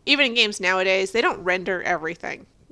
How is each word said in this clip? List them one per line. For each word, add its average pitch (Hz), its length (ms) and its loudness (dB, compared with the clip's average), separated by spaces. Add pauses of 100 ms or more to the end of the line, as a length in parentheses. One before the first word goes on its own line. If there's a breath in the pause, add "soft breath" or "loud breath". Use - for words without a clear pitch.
even 277 220 4
in 233 80 -2
games 214 260 2
nowadays, 190 520 2
they 226 100 0
don't 339 200 -2
render 180 400 -2
everything. 165 640 -6 (260)